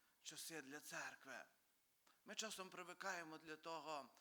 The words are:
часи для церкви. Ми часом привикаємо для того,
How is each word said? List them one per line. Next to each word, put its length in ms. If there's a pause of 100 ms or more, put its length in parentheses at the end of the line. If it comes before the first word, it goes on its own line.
(240)
часи 380
для 180
церкви. 640 (800)
Ми 100
часом 340
привикаємо 680
для 180
того, 540 (120)